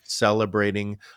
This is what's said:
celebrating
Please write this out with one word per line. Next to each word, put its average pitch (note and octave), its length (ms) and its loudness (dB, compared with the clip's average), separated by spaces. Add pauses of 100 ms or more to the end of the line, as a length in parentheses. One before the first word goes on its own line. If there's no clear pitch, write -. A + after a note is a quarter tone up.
celebrating G#2 960 0 (180)